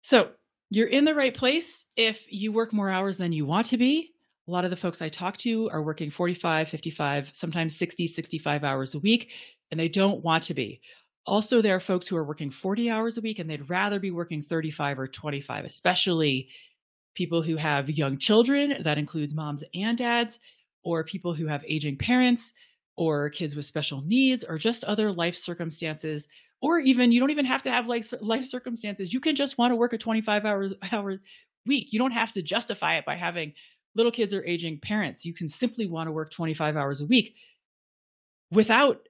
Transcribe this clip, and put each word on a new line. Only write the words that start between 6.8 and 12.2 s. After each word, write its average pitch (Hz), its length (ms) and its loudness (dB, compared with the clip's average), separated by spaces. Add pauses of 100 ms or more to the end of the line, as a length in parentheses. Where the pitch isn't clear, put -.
sometimes 160 420 -4
sixty, 170 320 -4
sixty-five 156 560 -4
hours 135 300 -2
a 151 60 -6
week, 220 320 2 (400)
and 156 80 -4
they 165 100 0
don't 190 340 2
want 165 200 2
to 185 100 -6
be. 123 280 -6 (440)
Also, 214 380 4
there 196 120 4
are 185 40 0
folks 180 280 0
who 190 80 -2
are 160 80 0